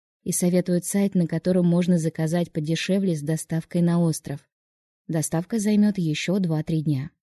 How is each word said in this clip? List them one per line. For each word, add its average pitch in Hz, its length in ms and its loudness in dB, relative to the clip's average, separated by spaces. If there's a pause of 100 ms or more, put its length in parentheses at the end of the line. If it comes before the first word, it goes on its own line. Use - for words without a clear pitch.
(240)
и 185 80 -4
советует 180 540 0
сайт, 202 300 0
на 175 120 2
котором 180 380 0
можно 175 320 4
заказать 160 540 -2
подешевле 165 640 -2
с 147 60 -6
доставкой 160 600 -2
на 170 180 2
остров. 156 480 -2 (600)
Доставка 165 520 -2
займет 208 380 2
еще 170 420 -2
два-три 160 440 -2
дня. 143 280 -2 (120)